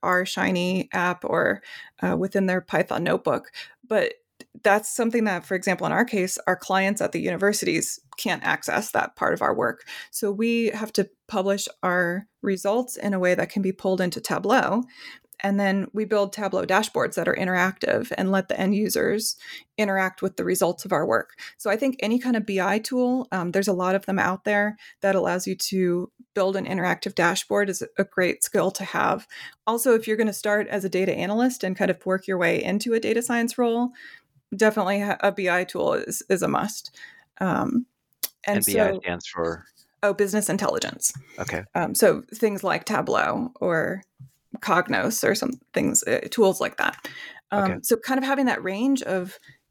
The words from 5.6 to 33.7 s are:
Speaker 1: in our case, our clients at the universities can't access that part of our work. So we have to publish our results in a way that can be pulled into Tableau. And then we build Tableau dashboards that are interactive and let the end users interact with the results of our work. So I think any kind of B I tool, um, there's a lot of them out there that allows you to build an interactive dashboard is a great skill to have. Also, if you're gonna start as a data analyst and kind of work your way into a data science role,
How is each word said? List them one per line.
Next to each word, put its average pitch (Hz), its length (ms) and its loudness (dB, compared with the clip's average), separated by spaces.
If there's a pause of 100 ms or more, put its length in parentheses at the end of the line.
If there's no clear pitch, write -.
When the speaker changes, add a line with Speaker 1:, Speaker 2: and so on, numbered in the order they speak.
Speaker 1:
in 156 60 0
our 202 120 4
case, 190 320 -2 (100)
our 185 80 2
clients 190 460 0
at - 100 -2
the 170 100 -4
universities 180 800 0 (180)
can't - 260 -4
access - 480 -2
that - 240 0
part - 180 0
of - 80 -2
our - 120 2
work. 120 320 -2 (260)
So 208 200 -2
we 226 360 0
have 214 260 -6
to 196 160 0 (180)
publish 196 400 -2 (140)
our 180 460 0 (140)
results 202 540 -2
in 202 180 -2
a 190 60 0
way 180 160 4
that 175 140 -2
can 208 120 -2
be 190 100 0
pulled 190 300 0
into 180 200 -2
Tableau. 208 640 2 (560)
And 202 200 2
then 196 320 2
we 214 140 -2
build 202 260 2
Tableau 190 340 -2
dashboards 185 500 0
that 170 120 0
are - 80 2
interactive 185 840 0
and 190 140 0
let 190 160 0
the - 120 -2
end 196 160 2
users 208 600 0 (420)
interact 190 440 0
with 190 160 -2
the 185 80 -2
results 180 400 0
of 190 80 -2
our 151 120 2
work. - 260 0 (260)
So - 120 -4
I 202 60 2
think 262 240 0
any 220 200 2
kind 247 180 2
of 214 80 -2
B 190 160 0
I 196 180 2
tool, 247 520 0
um, 175 200 -2
there's 190 160 2
a 208 60 2
lot 185 220 2
of 196 100 -2
them 190 140 0
out 185 260 0
there 208 320 0 (240)
that 196 140 2
allows 180 320 0
you 190 80 -2
to 180 560 0 (220)
build 190 220 2
an 190 100 -2
interactive 180 500 -2
dashboard 190 540 2
is - 140 -4 (140)
a 196 80 2
great - 380 0
skill 190 280 2
to 190 140 -8
have. - 420 0 (400)
Also, 233 280 4
if 226 120 0
you're 214 100 0
gonna 220 140 2
start 208 360 0
as 190 180 -2
a 190 40 0
data 185 240 2
analyst 233 500 0
and 185 120 -2
kind 196 160 2
of 175 140 -4
work 185 220 0
your 190 100 0
way 170 260 2
into 220 300 0
a 226 60 2
data 220 220 0
science 233 360 -2
role, 240 340 2 (640)